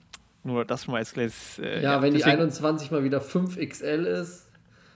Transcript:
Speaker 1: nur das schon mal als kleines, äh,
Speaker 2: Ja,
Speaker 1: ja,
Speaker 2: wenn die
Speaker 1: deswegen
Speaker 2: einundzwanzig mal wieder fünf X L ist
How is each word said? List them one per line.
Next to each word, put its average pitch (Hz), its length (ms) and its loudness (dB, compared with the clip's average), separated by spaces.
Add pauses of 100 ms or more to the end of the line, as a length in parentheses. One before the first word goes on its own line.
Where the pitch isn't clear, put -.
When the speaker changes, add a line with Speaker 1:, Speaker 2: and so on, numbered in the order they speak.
(440)
Speaker 1:
nur 120 220 0
das 120 200 -4
schon 131 80 -4
mal 117 40 0
als 113 160 -2
kleines, - 460 -4
äh, - 160 -4
Speaker 2:
Ja, 139 180 2
Speaker 1:
ja, 135 80 4
Speaker 2:
wenn 143 120 6
die 147 40 6
Speaker 1:
deswegen 147 200 6
Speaker 2:
einundzwanzig 156 520 0
mal 147 140 0
wieder 135 180 2
fünf 180 360 -2
X 143 240 -8
L 151 260 0
ist 175 420 -4 (460)